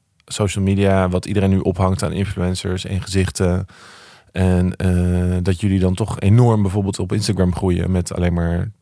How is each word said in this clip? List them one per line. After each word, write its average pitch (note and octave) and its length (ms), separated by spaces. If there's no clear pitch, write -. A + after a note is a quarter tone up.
social G2+ 380
media, F#2+ 440
wat F2+ 180
iedereen G2 240
nu F#2+ 80
ophangt F#2 440
aan E2 100
influencers F#2 720
en F#2+ 180
gezichten, F#2 640
en, F#2 440
eh, F2+ 680
dat F#2 180
jullie G2 200
dan F#2 140
toch - 260
enorm A2 420
bijvoorbeeld G2 360
op F#2 140
Instagram F#2+ 420
groeien F2+ 360
met F2+ 240
alleen F2 180
maar E2+ 380